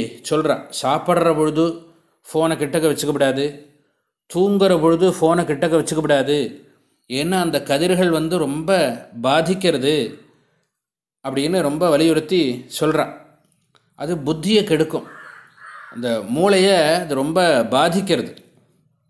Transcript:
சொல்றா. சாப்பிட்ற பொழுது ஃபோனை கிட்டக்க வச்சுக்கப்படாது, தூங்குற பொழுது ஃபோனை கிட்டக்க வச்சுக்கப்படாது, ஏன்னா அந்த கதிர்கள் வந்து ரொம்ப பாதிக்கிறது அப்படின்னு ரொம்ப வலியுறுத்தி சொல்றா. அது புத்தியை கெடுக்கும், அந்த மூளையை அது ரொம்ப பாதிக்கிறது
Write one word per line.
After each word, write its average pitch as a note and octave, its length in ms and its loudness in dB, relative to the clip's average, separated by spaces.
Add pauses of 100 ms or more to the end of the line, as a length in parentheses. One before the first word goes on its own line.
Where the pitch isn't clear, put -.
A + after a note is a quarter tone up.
(240)
சொல்றா. D3+ 320 -2 (160)
சாப்பிட்ற E3 640 0
பொழுது D#3 280 0 (640)
ஃபோனை D#3+ 300 -2
கிட்டக்க D3+ 300 -2
வச்சுக்கப்படாது, C#3 580 0 (880)
தூங்குற G3 500 2
பொழுது E3 300 4
ஃபோனை E3 340 2
கிட்டக்க D#3+ 300 -2
வச்சுக்கப்படாது, D3 640 0 (720)
ஏன்னா D#3+ 300 -2
அந்த E3 220 -2
கதிர்கள் F3 480 2
வந்து D#3+ 280 -2
ரொம்ப D3+ 320 -4 (520)
பாதிக்கிறது D#3 720 0 (1300)
அப்படின்னு C#3 380 -2
ரொம்ப D3+ 280 -2
வலியுறுத்தி D#3+ 520 2 (300)
சொல்றா. D3+ 340 0 (920)
அது D3 180 -6
புத்தியை D#3+ 480 0
கெடுக்கும், D#3 440 -2 (840)
அந்த A#2+ 180 -6 (200)
மூளையை F#3+ 480 4 (180)
அது F3 200 -4
ரொம்ப D3 240 0 (260)
பாதிக்கிறது D3+ 680 0 (760)